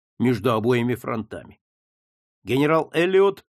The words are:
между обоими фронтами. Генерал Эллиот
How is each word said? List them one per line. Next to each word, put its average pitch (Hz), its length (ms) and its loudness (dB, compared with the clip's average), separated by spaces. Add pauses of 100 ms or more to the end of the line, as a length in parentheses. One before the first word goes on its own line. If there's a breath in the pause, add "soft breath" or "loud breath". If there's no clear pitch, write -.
(180)
между 120 340 0
обоими 120 420 0
фронтами. 110 680 -10 (800)
Генерал 147 520 0
Эллиот 190 500 2 (140)